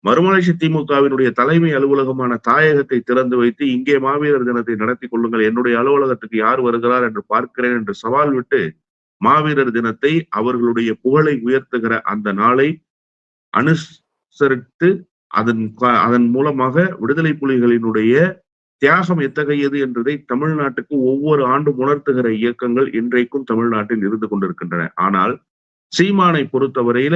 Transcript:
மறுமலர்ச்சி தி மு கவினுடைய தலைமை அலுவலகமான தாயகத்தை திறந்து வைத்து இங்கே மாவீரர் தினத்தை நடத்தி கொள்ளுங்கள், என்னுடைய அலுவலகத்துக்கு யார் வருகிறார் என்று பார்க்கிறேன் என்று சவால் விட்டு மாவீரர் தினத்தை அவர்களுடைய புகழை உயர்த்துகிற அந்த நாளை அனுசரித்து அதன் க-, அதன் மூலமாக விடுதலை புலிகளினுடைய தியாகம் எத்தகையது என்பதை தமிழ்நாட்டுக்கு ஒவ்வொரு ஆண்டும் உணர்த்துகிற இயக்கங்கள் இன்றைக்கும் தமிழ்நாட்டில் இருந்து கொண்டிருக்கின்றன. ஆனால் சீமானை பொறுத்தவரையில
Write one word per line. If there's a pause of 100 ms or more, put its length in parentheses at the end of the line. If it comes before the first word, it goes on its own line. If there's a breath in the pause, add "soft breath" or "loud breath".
மறுமலர்ச்சி
தி
மு
கவினுடைய
தலைமை
அலுவலகமான (100)
தாயகத்தை
திறந்து
வைத்து
இங்கே
மாவீரர்
தினத்தை
நடத்தி
கொள்ளுங்கள்,
என்னுடைய
அலுவலகத்துக்கு
யார்
வருகிறார்
என்று
பார்க்கிறேன்
என்று
சவால்
விட்டு (600)
மாவீரர்
தினத்தை (180)
அவர்களுடைய (100)
புகழை
உயர்த்துகிற (100)
அந்த
நாளை (880)
அனுசரித்து (420)
அதன் (100)
க-,
அதன்
மூலமாக (140)
விடுதலை
புலிகளினுடைய (680)
தியாகம்
எத்தகையது
என்பதை (140)
தமிழ்நாட்டுக்கு (100)
ஒவ்வொரு
ஆண்டும்
உணர்த்துகிற
இயக்கங்கள்
இன்றைக்கும்
தமிழ்நாட்டில்
இருந்து
கொண்டிருக்கின்றன. (100)
ஆனால் (580)
சீமானை
பொறுத்தவரையில